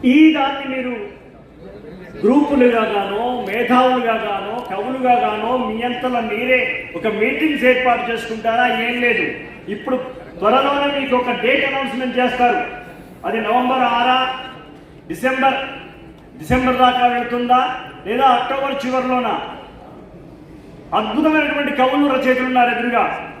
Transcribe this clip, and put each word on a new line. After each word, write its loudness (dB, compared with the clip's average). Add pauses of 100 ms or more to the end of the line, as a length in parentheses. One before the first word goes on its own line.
(140)
ఈ 6 (200)
దాన్ని -2
మీరు -4 (1300)
గ్రూపులుగా 4 (120)
గానో, -2 (240)
మేధావులుగా 2 (120)
గానో, -6 (160)
కవులుగా 0 (100)
గానో -2 (160)
మీ -4 (120)
అంతలా -2 (100)
మీరే 0 (400)
ఒక -2 (140)
మీటింగ్స్ 0
ఏర్పాటు 2
చేసుకుంటారా? -2 (220)
ఏం -2 (100)
లేదు. 0 (480)
ఇప్పుడు -2 (400)
త్వరలోనే 2 (100)
మీకు 0
ఒక -2 (120)
డేట్ 2
అనౌన్స్‌మెంట్ -4
చేస్తారు. 2 (680)
అది -2
నవంబర్ 2 (140)
ఆరా, 2 (920)
డిసెంబర్, 0 (840)
డిసెంబర్ 0
దాకా 4
వెళుతుందా 0 (480)
లేదా 0 (100)
అక్టోబర్ -2
చివరిలోనా? -2 (1600)
అద్భుతమైనటువంటి 0
కవులు, 4
రచయితలు 2
ఉన్నారు 4
ఎదురుగా 0 (360)